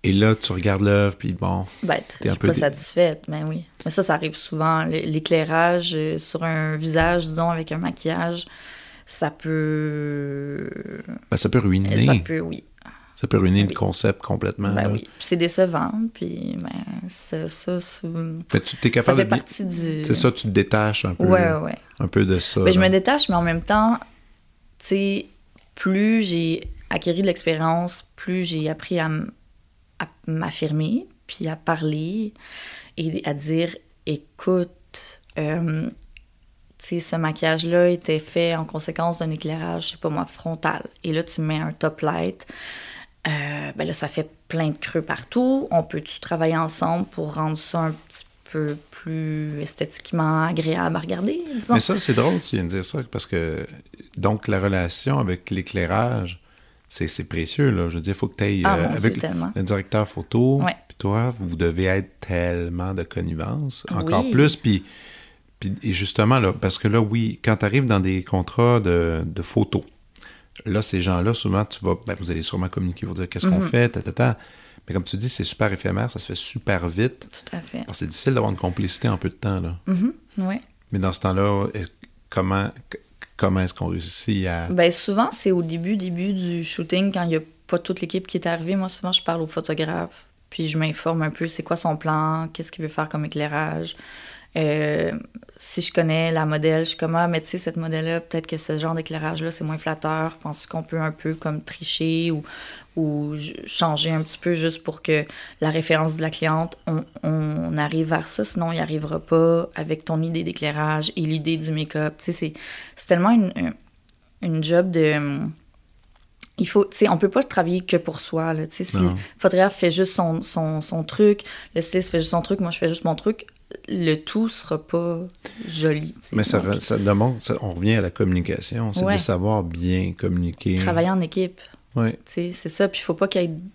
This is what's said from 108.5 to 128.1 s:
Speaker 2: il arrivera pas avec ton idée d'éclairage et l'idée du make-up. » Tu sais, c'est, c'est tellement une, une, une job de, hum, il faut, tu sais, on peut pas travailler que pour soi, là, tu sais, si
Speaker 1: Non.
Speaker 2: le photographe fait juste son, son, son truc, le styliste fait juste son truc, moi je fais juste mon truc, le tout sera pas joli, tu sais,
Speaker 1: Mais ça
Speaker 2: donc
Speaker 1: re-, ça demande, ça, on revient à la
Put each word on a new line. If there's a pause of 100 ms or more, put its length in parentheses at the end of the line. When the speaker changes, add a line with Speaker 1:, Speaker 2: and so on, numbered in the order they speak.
Speaker 2:
il
arrivera
pas
avec
ton
idée
d'éclairage
et
l'idée
du
make-up. »
Tu
sais,
c'est, (440)
c'est
tellement
une,
une, (680)
une
job
de,
hum, (1080)
il
faut,
tu
sais,
on
peut
pas
travailler
que
pour
soi,
là,
tu
sais,
si
Speaker 1:
Non.
Speaker 2:
le (220)
photographe
fait
juste
son,
son,
son
truc, (340)
le
styliste
fait
juste
son
truc,
moi
je
fais
juste
mon
truc, (420)
le
tout
sera
pas (480)
joli,
tu
sais,
Speaker 1:
Mais
ça
Speaker 2:
donc
Speaker 1:
re-,
ça
demande,
ça,
on
revient
à
la